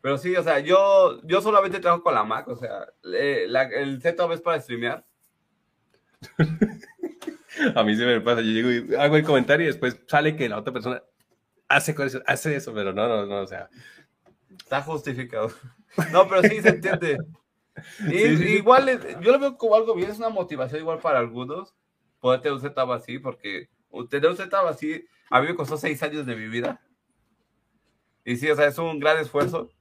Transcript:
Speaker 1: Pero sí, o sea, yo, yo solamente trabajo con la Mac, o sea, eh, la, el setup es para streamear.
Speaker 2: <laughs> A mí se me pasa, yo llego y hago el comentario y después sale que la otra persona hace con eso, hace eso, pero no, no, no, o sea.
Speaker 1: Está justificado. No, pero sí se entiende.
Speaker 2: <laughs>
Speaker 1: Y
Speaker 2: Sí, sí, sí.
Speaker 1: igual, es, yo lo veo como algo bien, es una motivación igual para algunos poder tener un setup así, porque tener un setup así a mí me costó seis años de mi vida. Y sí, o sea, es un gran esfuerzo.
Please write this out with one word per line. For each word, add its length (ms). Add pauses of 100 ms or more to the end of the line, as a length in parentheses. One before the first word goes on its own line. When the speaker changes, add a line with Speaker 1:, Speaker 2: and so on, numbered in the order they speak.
Speaker 1:
Pero 180
sí, 180
o 80
sea, 160
yo, 640
yo 160
solamente 400
trabajo 240
con 100
la 80
Mac, 240
o 80
sea, 320 (260)
eh, 360
la, 160
el 360
setup 300
es 100
para 200
streamear. 440 (1160)
Speaker 2:
<laughs> 1500
A 80
mí 140
se 100
me 140
pasa, 200
yo 120
llego 180
y 240
hago 220
el 80
comentario 400
y 40
después 380
sale 300
que 120
la 100
otra 140
persona 300 (640)
hace 260
con 140
eso, 180
hace 300
eso, 180
pero 200
no, 160
no, 180
no, 140
o 80
sea. 200 (880)
Speaker 1:
Está 260
justificado. 680 (600)
No, 160
pero 160
sí 180
se 60
entiende. 540
Speaker 2:
<laughs> 60 (720)
Speaker 1:
Y 100
Speaker 2:
Sí, 80
sí, 200
sí. 60 (120)
Speaker 1:
igual, 320
es, 100 (220)
yo 100
lo 80
veo 180
como 200
algo 180
bien, 160
es 80
una 120
motivación 500
igual 180
para 220
algunos 560 (420)
poder 220
tener 140
un 60
setup 300
así, 300
porque 480 (420)
tener 180
un 80
setup 300
así 400 (240)
a 100
mí 60
me 80
costó 220
seis 260
años 240
de 80
mi 140
vida. 320 (1400)
Y 100
sí, 160
o 60
sea, 100
es 120
un 200
gran 200
esfuerzo. 520 (100)